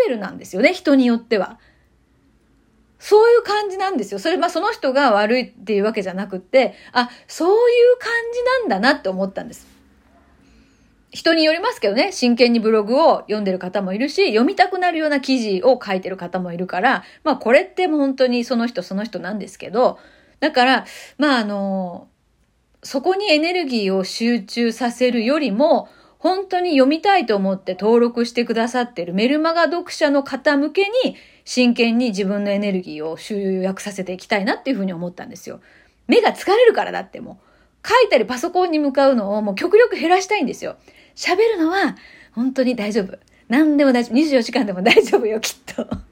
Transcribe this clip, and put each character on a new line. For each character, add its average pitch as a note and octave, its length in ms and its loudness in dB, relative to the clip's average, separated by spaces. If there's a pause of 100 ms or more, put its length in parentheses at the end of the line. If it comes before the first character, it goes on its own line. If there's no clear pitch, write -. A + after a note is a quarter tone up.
ベ C4 60 -2
ル A3 40 -6
な G3 120 -10
ん - 80 -16
で - 80 -20
す - 100 -10
よ G3 60 0
ね、 D#4+ 100 4
人 D4 240 2
に B3+ 100 6
よ A#3 100 2
っ - 40 0
て A3+ 180 -2
は。 - 220 -6 (1400)
そ G#4+ 300 6
う A#4 40 8
い A#4+ 40 8
う A4+ 60 4
感 G#4 280 -2
じ F#4+ 80 -8
な G4 120 -2
ん F#4 60 -2
で A3+ 60 -2
す F#3+ 100 -10
よ。 G3+ 60 -6
そ D#4+ 120 -2
れ、 E4+ 60 0
ま E4 120 0
あ、 - 20 -4
そ E4+ 100 -4
の G#4+ 120 -2
人 C#4 200 -4
が C4 200 4
悪 G#3 260 2
い B3 40 -2
っ A#3+ 100 -10
て G#3 220 -6
い G3+ 60 2
う G3 40 0
わ A3 80 0
け A3 100 -4
じ F#3 80 -6
ゃ F3 40 -10
な G3 120 -6
く F#3+ 120 -8
っ - 20 -12
て、 B3 340 2 (180)
あ、 A#3+ 160 0 (200)
そ - 180 -4
う - 20 0
い G4 40 6
う G#4+ 40 4 (420)
感 A#4 120 -8 (240)
じ B4 320 -2
な - 0 -
ん - 20 -4
だ G3 120 -2
な B3+ 180 2
っ - 40 -18
て F#3+ 60 -4
思 F#3 160 -4
っ F#3+ 80 -6
た F3+ 120 -10
ん - 40 -16
で - 60 -18
す。 - 140 -20 (1400)
人 E4 220 0
に D#4+ 100 2
よ D#4 80 4
り E4+ 80 -2
ま A4 100 -2
す - 100 -8
け G#3+ 80 0
ど G3 60 -2
ね、 D#4+ 160 0
真 A#3+ 240 0
剣 A#3+ 180 4
に A#3 60 2
ブ A3 140 0
ロ G#3+ 100 2
グ A#3 180 0
を C#4 200 4
読 G#3+ 200 -6
ん G#3 40 -6
で F#3 80 -2
る F#3 80 -4
方 F#3 200 -4
も F#3 120 -4
い G3+ 60 -4
る C4+ 100 -2
し、 F#4+ 200 0
読 A3+ 160 2
み F#4+ 120 0
た F#4 120 4
く F#4 100 -6
な F4+ 120 0
る E4 80 -2
よ D#4 80 -2
う - 20 0
な C#4+ 120 0
記 C4+ 180 -2
事 G#3 240 -4
を B3+ 180 4
書 G#3 120 -6
い F#3+ 80 -2
て - 100 -10
る F#3 60 -10
方 F#3 240 -8
も F3 120 -8
い F3 60 -8
る F#3 80 -6
か F3+ 140 -6
ら、 A#3 240 0 (180)
ま D4+ 100 0
あ、 - 40 -2
こ A#3 160 -2
れ C#4+ 80 6
っ F#4+ 120 -8
て F#4 140 -2
も D#4 100 0
う D4 40 0
本 C4+ 160 -2
当 C4 100 2
に A#3+ 180 -2
そ A#3+ 120 -4
の A#3 100 -2
人 A#3+ 160 -8
そ F#3+ 140 -8
の G3+ 80 -4
人 G#3 160 -10
な F3 120 -10
ん G#3+ 60 -8
で F#3+ 80 -10
す - 100 -20
け - 140 -16
ど、 A3 300 0 (400)
だ D4+ 100 0
か B3+ 140 2
ら、 B3 200 2 (320)
ま C#4 200 2
あ、 - 20 2
あ A3 60 -2
の、 G3 640 -6 (760)
そ - 200 -6
こ F#4 120 0
に G4+ 160 -2
エ D4+ 80 4
ネ E4 140 -2
ル F4+ 140 -2
ギ A3 240 -2
ー F#3+ 40 0
を F#3+ 100 -2
集 A#3 360 -2
中 A#3 320 -4
さ A#3+ 180 -4
せ B3 200 0
る A#3 140 -2
よ C#4 140 2
り C#4 120 -2
も、 B3+ 400 2 (280)
本 F#4+ 280 -2
当 F4+ 140 -2
に F4+ 120 -2
読 C4 140 6
み D#4 160 0
た G4 160 4
い C4+ 80 -2
と A3 100 0
思 F#3+ 180 0
っ F#3+ 80 -10
て F#3 160 -6
登 A3+ 220 4
録 A#3+ 240 0
し A#3 80 -10
て A#3+ 120 -2
く A#3 100 -4
だ A3+ 140 0
さ B3 140 -2
っ A#3+ 100 -8
て F3 120 -8
る F3 80 -10
メ G3+ 140 0
ル C#4+ 120 2
マ D#4+ 140 0
ガ E4 120 2
読 F4 260 -4
者 D4+ 200 0
の C#4 120 2
方 C4+ 340 0
向 D4 140 0
け F#4+ 160 0 (180)
に、 - 120 -4 (280)
真 B3 300 2
剣 A#3 240 0
に B3+ 80 0
自 G3+ 180 -2
分 G3+ 200 -2
の G3+ 60 -2
エ G3+ 80 0
ネ G#3 120 -2
ル F#3+ 100 -2
ギ D3+ 220 -12
ー D#3 40 -6
を D#3+ 100 -8
集 F#3+ 440 -4
約 F#3+ 200 -4
さ G#3 120 -10
せ F#3+ 120 -8
て F3+ 80 -10
い F3+ 60 -12
き - 80 -20
た G#3+ 120 -2
い F#3+ 60 -4
な A#3 100 0
っ - 80 -12
て - 80 -4
い C4+ 40 0
う - 20 -6
ふ G3 40 -4
う G3 40 -2
に F#3+ 80 -4
思 F3 160 -8
っ F3 40 -16
た C#3+ 140 -16
ん - 20 -20
で - 80 -18
す - 140 -18
よ。 - 100 -16 (460)
目 F#4 140 4
が B3 120 2
疲 - 160 -10
れ A4 160 4
る A4+ 80 6
か G3+ 120 0
ら F3 80 -10
だ F3+ 80 -6
っ F#3+ 100 -14
て - 100 -18
も - 200 -18 (440)
う。 - 40 -14
書 G#4 60 2 (120)
い G#4 40 0
た D#4 80 4
り G#3 80 -2
パ B3 120 -8
ソ E4 120 -4
コ F#4 140 0
ン F4 60 -2
に D#4 80 0
向 C#4+ 140 0
か C#4 160 4
う C4+ 60 4
の G#3 220 -2
を G#3+ 60 -4
も G#3 100 -4
う - 20 -4
極 F4 240 2
力 A4+ 180 4
減 C#4+ 140 -2
ら F#4 100 4
し F#4+ 60 -6
た G#4+ 100 -2
い F#4+ 60 -2
ん B3 40 -2
で - 80 -4
す - 100 -16
よ。 - 120 -10 (400)
喋 F4 200 -2
る A4+ 220 2
の D#4+ 120 0
は F4 260 -2 (360)
本 B3+ 200 -4
当 C4 100 0
に B3 140 0
大 G#3 160 -4
丈 G#3+ 100 0
夫。 F#3 160 -10 (300)
何 D4 280 4
で C#4+ 80 4
も C4+ 80 4
大 A#3+ 120 2
丈 A3+ 80 -12
夫。 - 20 0
二 D4+ 120 4
十 C#4+ 100 2
四 A#3 60 2
時 A3+ 100 -8
間 B3 140 0
で G3 60 -4
も F3+ 100 -6
大 A#3 220 6
丈 G4 140 2
夫 A#3+ 80 -2
よ、 G#3+ 140 -2
き - 140 -8
っ - 200 -20
と。 A#3 100 -6 (260)